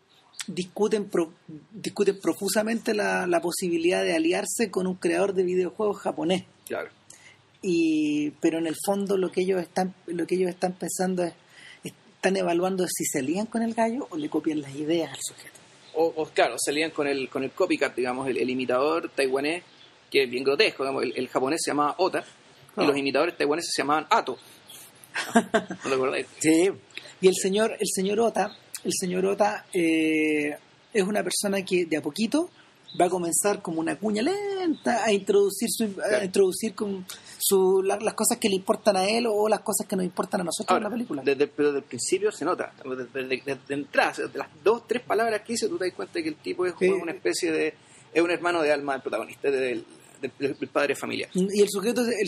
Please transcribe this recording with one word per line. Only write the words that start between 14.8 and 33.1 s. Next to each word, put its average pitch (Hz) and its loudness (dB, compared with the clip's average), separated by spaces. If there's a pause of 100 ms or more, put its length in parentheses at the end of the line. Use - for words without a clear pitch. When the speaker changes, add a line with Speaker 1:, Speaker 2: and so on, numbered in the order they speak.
Speaker 1:
al 131 -14
sujeto. - -14 (380)
Speaker 2:
O, 160 4 (100)
o, 156 -2
claro, 143 2
se - -2
alían 156 0
con 147 -2
el, 139 -2
con 135 -4
el 127 -4
copycat, 147 0
digamos, 127 -2
el, 110 -2
el 123 0
imitador 139 0
taiwanés, 143 0 (480)
que 139 4
es 123 -2
bien 123 -4
grotesco, 143 2
digamos, 135 -2
el, 131 -4
el 127 -4
japonés 139 -2
se 139 -2
llamaba 147 0
Ota 175 0
y - -8 (560)
Speaker 1:
Ah. 185 2
Speaker 2:
los 143 4
imitadores 139 0
taiwaneses 151 -2
se 156 0
llamaban 151 2
Ato. 170 2 (800)
Speaker 1:
<laughs> - -6 (500)
Speaker 2:
¿No 127 -6
lo 135 2
acordáis? 135 -2 (120)
Speaker 1:
Sí. 160 6 (520)
Y 185 6
el 185 8
señor, 202 0
el 196 -4
señor 202 0
Ota, 214 0 (280)
el - -2
señor 185 -2
Ota, 202 0
eh, 156 2 (380)
es 202 2
una 202 0
persona 180 -2
que 180 0
de 156 0
a 143 -2
poquito 226 -2 (500)
va 175 8
a 180 0
comenzar 185 0